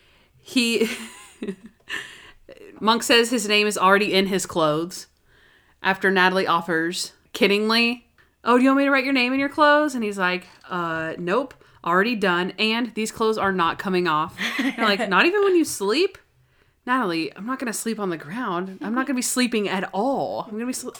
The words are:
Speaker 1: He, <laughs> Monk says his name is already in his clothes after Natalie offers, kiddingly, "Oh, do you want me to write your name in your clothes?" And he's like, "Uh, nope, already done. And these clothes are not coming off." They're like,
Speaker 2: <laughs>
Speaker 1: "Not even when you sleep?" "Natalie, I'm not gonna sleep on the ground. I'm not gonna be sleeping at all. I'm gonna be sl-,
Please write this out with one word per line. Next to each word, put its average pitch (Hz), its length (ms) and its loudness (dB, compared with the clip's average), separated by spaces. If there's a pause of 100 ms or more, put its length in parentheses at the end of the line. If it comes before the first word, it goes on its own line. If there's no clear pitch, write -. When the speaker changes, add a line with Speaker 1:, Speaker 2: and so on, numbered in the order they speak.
(400)
Speaker 1:
He, 233 480 0 (520)
<laughs> - 1400 -16
Monk 226 220 2
says 233 280 4
his 214 180 0
name 208 180 4
is 202 100 -2
already 196 380 4
in 190 140 4
his 185 180 -2
clothes 160 640 -2 (760)
after 190 300 0
Natalie 185 340 2
offers, 170 680 -2 (200)
kiddingly, 226 720 0 (420)
"Oh, 240 120 4
do 247 60 4
you 269 80 6
want 269 80 4
me 277 60 2
to 277 80 2
write 269 120 2
your 277 80 -2
name 254 200 0
in 269 80 0
your 277 80 0
clothes?" 294 480 4
And 233 80 -4
he's 202 120 -4
like, 180 300 -2 (240)
"Uh, 160 480 -4
nope, 196 340 -2 (320)
already 190 300 2
done. 185 460 0
And 226 340 -2
these 214 160 -4
clothes 220 260 0
are 196 160 0
not 170 280 0
coming 185 260 0
off." 156 300 -2 (220)
They're 269 160 0 (120)
like, 202 220 0
Speaker 2:
<laughs> - 0 -
Speaker 1:
"Not 190 180 4
even 403 160 2
when 381 140 4
you 320 80 4
sleep?" 262 520 -2 (720)
"Natalie, 190 500 -2
I'm 190 80 -14
not 254 140 -6
gonna 240 140 -6
sleep 220 260 -6
on 202 120 -4
the 165 60 -4
ground. 190 640 -8
I'm 226 140 -6
not 262 140 -2
gonna 269 80 -2
be 247 60 -2
sleeping 226 460 -2
at 185 240 -4
all. 202 540 -2
I'm 220 60 -16
gonna 220 140 -8
be 254 60 -4
sl-, 247 260 -10